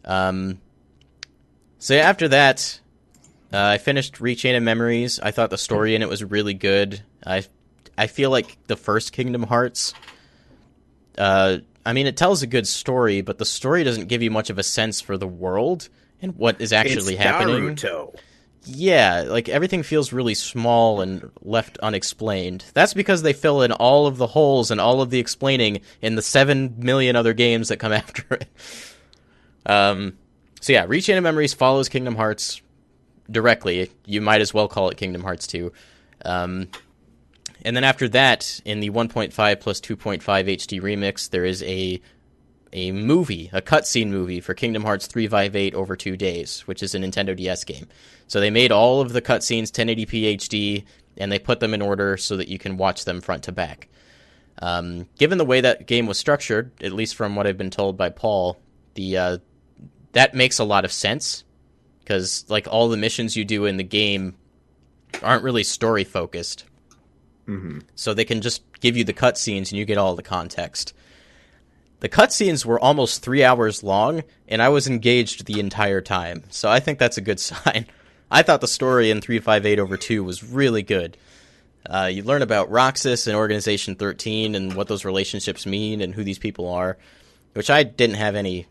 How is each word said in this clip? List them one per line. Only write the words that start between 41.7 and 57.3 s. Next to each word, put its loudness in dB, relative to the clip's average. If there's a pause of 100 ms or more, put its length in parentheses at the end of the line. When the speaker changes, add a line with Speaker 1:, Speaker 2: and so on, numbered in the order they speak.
Speaker 1:
a -6
movie, 0
a -2
cutscene 2
movie -4
for -8
Kingdom -4
Hearts -2
three -2
five 0
eight 0
over -4
two -8
days, -6
which -10
is -8
a -4
Nintendo -4
D -6
S -6
game. -14 (400)
So -2
they 2
made 6
all 6
of -2
the -2
cutscenes 0
ten -2
eighty -4
P -2
H -2
D, -4 (320)
and -6
they -2
put -2
them 0
in -2
order 0
so -4
that -6
you -8
can -8
watch -2
them -6
front -6
to -10
back. -8 (720)
Um, -6 (100)
given 2
the 2
way 2
that 0
game 0
was -6
structured, -2 (120)
at -6
least -6
from -6